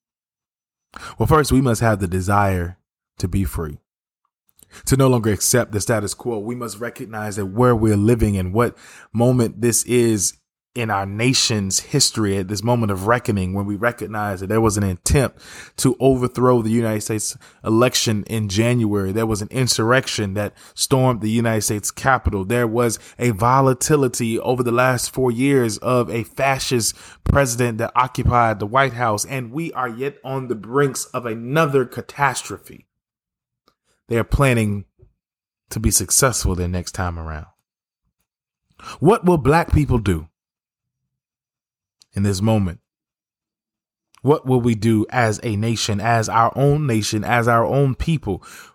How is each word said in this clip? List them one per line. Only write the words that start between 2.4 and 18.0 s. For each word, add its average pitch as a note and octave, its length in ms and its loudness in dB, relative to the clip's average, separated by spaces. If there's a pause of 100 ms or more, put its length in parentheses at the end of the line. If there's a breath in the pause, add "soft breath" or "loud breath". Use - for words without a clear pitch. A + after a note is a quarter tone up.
to - 80 -4
be G2 160 0
free, D#2 340 -6 (1080 loud breath)
to C3 100 4
no C3+ 100 4
longer A#2 240 2
accept G#2+ 420 0
the G#2 60 -2
status G#2 360 -2
quo. A#2 240 -6
We A2+ 160 -8
must A2+ 240 -10
recognize G#2+ 560 -10
that G2+ 100 -4
where A#2 300 4
we're G#2+ 220 4
living G#2+ 380 2
and F#2 160 -2
what A2+ 240 0 (380 loud breath)
moment A#2+ 480 2
this A2+ 220 0
is A2+ 500 0 (420)
in A2+ 160 -4
our G2 160 -2
nation's G#2+ 720 0
history, A2 580 0
at F#2+ 120 -4
this G2+ 120 -6
moment A#2 300 0
of F#2+ 160 -2
reckoning, G#2 480 0
when G2+ 100 -2
we G2+ 100 -4
recognize G#2 680 -6
that G2 40 -8
there G#2+ 160 0
was G#2+ 160 2
an G2+ 60 0
attempt G#2 580 0 (340 loud breath)
to - 240 0
overthrow B2 640 2
the A2 80 -2
United A2 320 0
States - 340 -6 (280 soft breath)
election A2+ 640 0